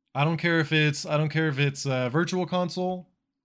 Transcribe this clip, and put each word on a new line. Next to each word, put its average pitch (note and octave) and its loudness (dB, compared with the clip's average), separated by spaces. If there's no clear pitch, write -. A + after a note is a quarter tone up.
I C#3 2
don't E3 2
care E3+ 2
if D3+ 0
it's, D3+ 2
I D3+ 0
don't D#3 2
care D#3+ 0
if C#3 -2
it's C#3 0
a B2+ 0
virtual F3 0
console F3+ -4